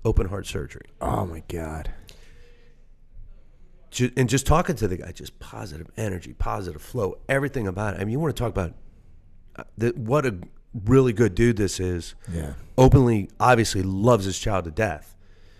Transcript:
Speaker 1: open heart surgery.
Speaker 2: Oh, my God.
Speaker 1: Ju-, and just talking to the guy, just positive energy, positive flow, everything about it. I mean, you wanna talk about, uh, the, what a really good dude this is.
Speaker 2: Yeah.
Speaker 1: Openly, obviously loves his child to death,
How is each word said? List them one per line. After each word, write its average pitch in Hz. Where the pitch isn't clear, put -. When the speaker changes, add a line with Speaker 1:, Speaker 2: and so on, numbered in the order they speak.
Speaker 1:
open 110
heart 98
surgery. -
Speaker 2:
Oh, 78
my 82
God. 78
Speaker 1:
Ju-, 123
and 127
just 135
talking 165
to 110
the 90
guy, -
just -
positive 107
energy, 95
positive 98
flow, -
everything 135
about 98
it. -
I 98
mean, 110
you 131
wanna 160
talk 120
about, 92
uh, -
the, 117
what 135
a 107
really 127
good 104
dude 117
this 98
is. 90
Speaker 2:
Yeah. 78
Speaker 1:
Openly, 127
obviously 113
loves 98
his 95
child 95
to 82
death, 82